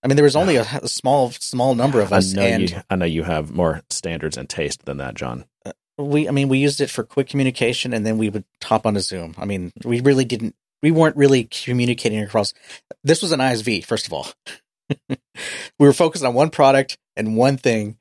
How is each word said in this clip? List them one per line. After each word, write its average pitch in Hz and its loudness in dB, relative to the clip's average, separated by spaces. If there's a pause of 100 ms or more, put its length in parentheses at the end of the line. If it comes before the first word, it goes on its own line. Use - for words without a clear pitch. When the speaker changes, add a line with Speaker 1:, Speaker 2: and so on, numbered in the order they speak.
Speaker 1:
I 131 -2
mean, 135 4
there 147 6
was 139 4
only 165 2
a, 117 2
a 113 -6
small, 131 0
small 127 -2
number 123 2
of 98 0
Speaker 2:
I 98 4
Speaker 1:
us, 95 0
Speaker 2:
know 98 0
Speaker 1:
and 95 2
Speaker 2:
you, 87 -8 (120)
I 95 -2
know 90 -2
you 80 -2
have 78 -4
more 80 0
standards 78 -8
and 65 -12
taste - -6
than 69 -8
that, 65 -10
John. 64 -10 (200)
Speaker 1:
uh, 101 -12 (260)
we, 147 -2
I - -4
mean, 139 0
we 135 2
used 143 0
it 131 -2
for 120 -6
quick - -4
communication, 127 -2
and 110 -2
then 110 0
we 107 0
would 101 -6 (200)
hop 110 0
onto 104 0
Zoom. 85 -8
I 92 -10
mean, 92 -6 (120)
we 120 -2
really 135 4
didn't, 113 -6 (280)
we 156 4
weren't 156 4
really 135 6
communicating 120 -2
across. 104 -2 (500)
This 156 2
was 175 -2
an 139 0
I 131 2
S 110 -4
V, 107 -2
first - -6
of 87 -10
all. 69 -8 (600)
<laughs> - -6 (600)
We 143 8
were 139 8
focused 165 0
on 123 0
one 151 4
product 135 4 (200)
and 110 -2
one 131 4
thing. 110 -2